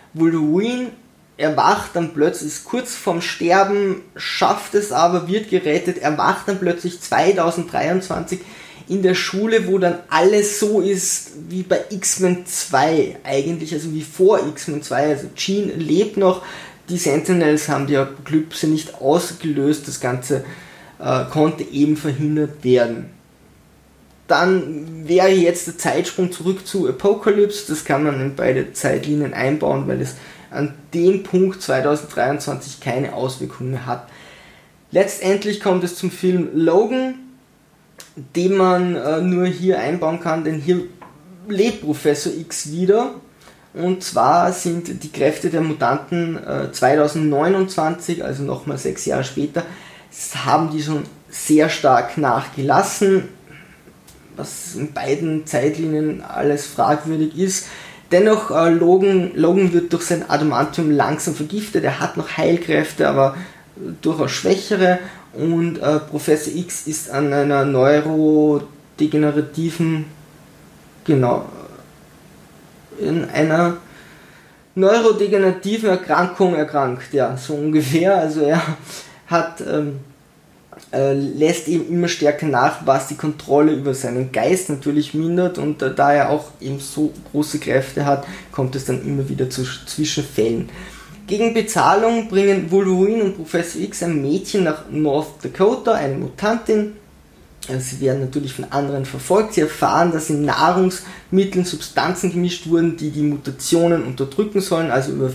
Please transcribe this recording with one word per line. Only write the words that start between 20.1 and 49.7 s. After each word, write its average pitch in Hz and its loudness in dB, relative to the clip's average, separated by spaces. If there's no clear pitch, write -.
äh, 127 0
konnte 156 0
eben 147 2
verhindert 151 -2
werden. 120 2
Dann 160 0
wäre 185 6
jetzt 175 2
der 165 -10
Zeitsprung 175 -2
zurück 185 -4
zu 190 -2
Apocalypse, 208 2
das 151 -6
kann 143 0
man 143 0
in 135 -4
beide 131 0
Zeitlinien 143 -2
einbauen, 139 0
weil 127 -2
es 131 -6
an 139 -4
dem 185 4
Punkt 185 2
zweitausenddreiundzwanzig 143 -2
keine 131 -4
Auswirkungen 127 -6
mehr 127 -8
hat. 123 -8
Letztendlich 202 0
kommt 185 2
es 175 -6
zum 185 -4
Film 180 0
Logan, 220 2
den 185 2
man, 180 4
äh, 147 -2
nur 180 2
hier 180 0
einbauen 160 -2
kann, 165 -2
denn 156 -2
hier 175 0
lebt 208 0
Professor 151 0
X 156 -10
wieder. 202 2
Und 180 -2
zwar 170 2
sind 170 -6
die 151 -16
Kräfte 151 0
der 160 0
Mutanten, 156 -2
äh, 139 -6
zweitausendneunundzwanzig, 156 0
also 135 -6
nochmal 135 -6
sechs - -6
Jahre 131 -2
später, 147 -4